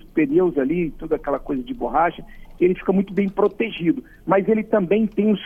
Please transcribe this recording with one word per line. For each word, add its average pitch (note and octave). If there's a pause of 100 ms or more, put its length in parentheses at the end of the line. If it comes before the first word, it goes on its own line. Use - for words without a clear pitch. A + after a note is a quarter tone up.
(140)
pneus D#3
ali, D#3
toda -
aquela D3
coisa C3
de B2+
borracha, C3+ (340)
ele F#3
fica -
muito F#3+
bem G3
protegido, G3 (240)
mas F#3+
ele A3
também G#3
tem G#3
os G3